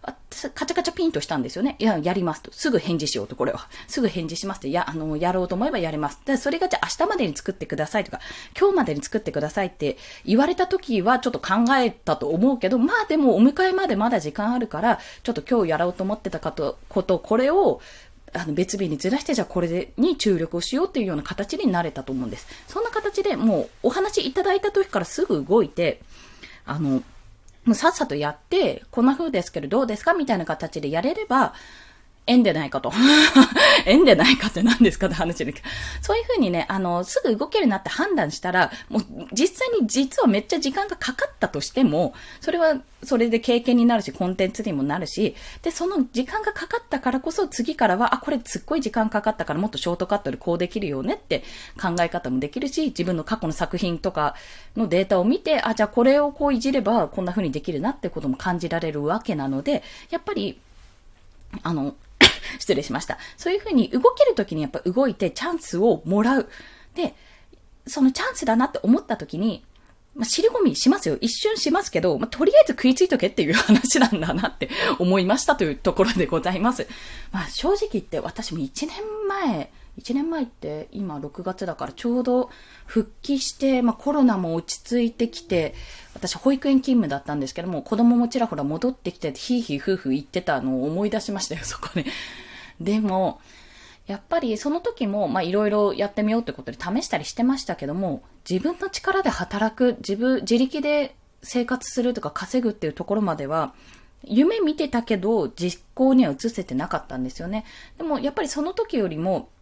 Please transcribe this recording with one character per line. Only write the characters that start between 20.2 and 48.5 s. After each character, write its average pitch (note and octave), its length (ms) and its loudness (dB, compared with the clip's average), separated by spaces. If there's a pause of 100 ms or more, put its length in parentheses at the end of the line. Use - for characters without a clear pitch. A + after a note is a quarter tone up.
力 D#3+ 200 -4
を F3 40 -2
し - 140 -4
よ D#4 100 2
う - 40 -10
っ - 20 -12
て - 80 -2
い A#3 40 0
う - 20 0
よ F#3 80 -2
う D3 40 -2
な D3+ 60 -4
形 G3+ 340 -6
に G4 140 0
な E3+ 120 2
れ D#3+ 80 -4
た C3+ 120 -10
と - 80 -8
思 B2+ 140 -4
う - 20 -6
ん - 20 -6
で G#2+ 60 -8
す。 - 120 -18 (200)
そ F#4+ 140 -6
ん - 20 0
な A#4 60 -2
形 G#4 340 -2
で G4 140 0
も F#3+ 240 2
う - 80 -6 (140)
お A#3+ 80 2
話 G4 360 -2
い C4 60 -6
た F#4+ 100 0
だ F#4+ 100 2
い G4 60 2
た G4+ 120 0
時 G4 180 0
か - 100 -2
ら F3 60 -2
す - 200 -2
ぐ D#3+ 160 0
動 F#3 220 4
い D3 60 -2
て、 - 320 -2 (640)
あ D3 140 -6
の、 C3+ 220 0 (640)
も A#3 60 6
う G#3+ 40 6
さ D#4+ 140 2
っ - 40 4
さ - 140 -2
と C#3+ 80 -6
や D3 160 -2
っ - 60 -14
て、 - 540 0
こ A#3+ 100 0
ん A#3 40 6
な C4+ 100 4
風 E4 160 -4
で G3+ 100 0
す - 100 -10
け D#3+ 100 -6
ど D3 60 -8
ど A3 140 2
う B3 60 0
で A3 80 -4
す - 80 -14
か E4 100 2
み D#4+ 120 0
た A#3+ 100 0
い - 20 -2
な E3+ 80 -4
形 D#3+ 360 -6
で D3 80 -4
や D#3 120 -2
れ C4+ 140 -2
れ G#4+ 100 -6
ば、 C4+ 280 2 (720)
え A#3+ 80 2
え B3 40 8
ん B3 60 6
で F#3+ 100 4
な D3+ 120 -2
い C3+ 40 -8
か C3+ 100 -4
と。 - 120 -4 (480)
<laughs> C#5+ 460 8
え F#3+ 80 6
え C4 40 8
ん F4 80 8
で A#3 100 10
な A#3+ 140 4
い C4 80 4
か G3+ 100 -4
っ - 40 -2
て F3 120 0
何 A#3 140 4
で G#3+ 140 8
す - 80 -10
か G3 80 2
っ - 20 0
て E3 60 -2
話 E3+ 280 -2
だ C3 80 -4
け - 80 -12
ど。 - 80 -14 (340)
そ - 120 -2
う A4 40 2
い A#4 40 0
う - 20 -6
風 A#4 160 0
に G#3 120 2
ね、 E3+ 180 0
あ G3 100 -2
の、 F3 240 0
す C5 180 -2
ぐ A#3 140 2
動 B3 140 -4
け A4 100 0
る E4 80 4
な G3+ 100 2
っ - 60 -8
て - 60 -8
判 F#4+ 260 -2
断 E3 160 0
し - 80 -10
た F3+ 140 -4
ら、 F#3 180 2 (160)
も B3 120 0
う - 40 -2 (300)
実 D4 260 0
際 B4+ 100 -2 (120)
に A3+ 60 2
実 C4+ 340 0
は F#4 60 6
め G3+ 120 4
っ A3+ 60 -6
ち - 80 -4
ゃ E4 60 0
時 C#4 120 -2
間 G4 160 -4
が F4+ 80 -8
か - 160 -6
か C4 180 -4
っ - 80 -18
た - 120 -2
と C#3+ 100 -6
し C#3 100 -6
て C4 140 2
も、 E3 300 2 (260)
そ - 100 -4
れ E4+ 100 0
は D#4+ 180 4 (260)
そ B3+ 140 0
れ A#3 120 4
で A3+ 120 2
経 A#3+ 180 2
験 A#3+ 160 2
に A#3 100 6
な A#3 120 6
る G#3 60 0
し、 - 100 -8
コ F#3 120 -4
ン F#3 120 -2
テ F#3+ 100 2
ン G#3 60 -4
ツ G#3+ 100 -8
に G#3 80 -2
も C#3 120 -2
な D3 160 -2
る E3 80 -6
し、 F#3+ 280 -2 (280)
で、 E4+ 80 -2
そ F4 140 -4
の F4 280 0
時 B3+ 100 -2
間 G#4 200 -4
が G#4+ 100 -2
か - 120 -10
か A#4+ 140 -4
っ A#4 100 -8
た C4+ 120 -4
か B3+ 100 0
ら C4 80 0
こ D#4+ 120 -4
そ F#4 140 0
次 C#4+ 300 -4
か A#3 120 2
ら F#3 100 2
は、 A#3 180 2
あ、 - 40 -10
こ - 120 -6
れ C#4+ 100 -2
す - 180 -8